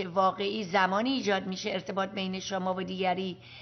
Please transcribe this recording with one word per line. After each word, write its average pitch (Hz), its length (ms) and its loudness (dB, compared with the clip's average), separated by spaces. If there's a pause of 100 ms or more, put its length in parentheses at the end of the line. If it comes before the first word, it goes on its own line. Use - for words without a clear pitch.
(140)
واقعی 196 500 2
زمانی 190 460 4
ایجاد 202 380 2
می‌شه، 190 220 -4
ارتباط 190 400 -2
بین 190 300 -4
شما 185 340 -2
و 185 100 -2
دیگری 185 540 -2 (240)